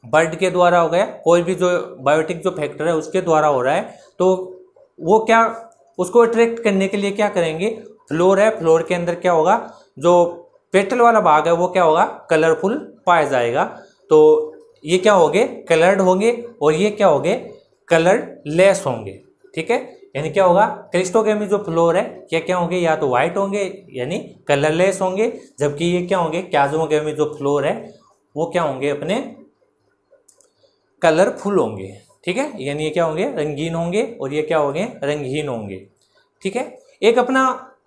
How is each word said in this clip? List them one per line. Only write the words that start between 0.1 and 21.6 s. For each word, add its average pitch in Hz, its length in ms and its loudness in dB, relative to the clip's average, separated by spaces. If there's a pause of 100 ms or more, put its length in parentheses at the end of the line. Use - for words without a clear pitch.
के 180 160 -2
द्वारा 175 300 4
हो 165 80 2
गया, 175 160 2
कोई 175 380 2
भी 180 120 -2
जो 180 460 -2
biotic 160 420 0
जो 185 80 0
factor 151 380 -6
है 170 80 0
उसके 156 240 -4
द्वारा 156 280 2
हो 135 140 0
रहा 135 120 0
है, - 240 -6 (200)
तो 185 400 0 (420)
वो 185 180 2
क्या, - 520 0 (280)
उसको 180 200 0
attract 233 440 2
करने 196 260 0
के 202 80 -4
लिए 202 140 -2
क्या 208 180 -2
करेंगे, 175 420 -2 (380)
Floor 185 320 4
है, 214 180 2
Floor 165 240 4
के 180 120 -2
अंदर 175 200 -4
क्या 180 180 0
होगा, 170 420 2 (240)
जो 170 400 4 (360)
पेटल 196 260 2
वाला 233 200 6
भाग 156 260 4
है 170 60 2
वो 175 160 0
क्या 180 140 2
होगा, 165 220 4 (260)
कलरफुल 160 460 2 (300)
पाया 170 180 4
जाएगा। 127 400 0 (460)
तो 156 80 6 (680)
ये 170 140 0
क्या 202 140 4
होंगे, 170 320 4 (240)
कलर्ड 175 320 4
होंगे 190 320 2 (300)
और 156 120 2
ये 196 160 0
क्या 208 160 0
होंगे, 156 280 2 (540)
कलरलेस 175 1000 2
होंगे। 107 340 -8 (340)
ठीक 160 160 -6
है, 247 80 0 (380)
यानी 151 140 -6
क्या 190 140 2
होगा, 185 220 4 (260)
क्लिस्टोगेमी 208 540 0
जो 202 120 -2
फ्लोर 170 380 0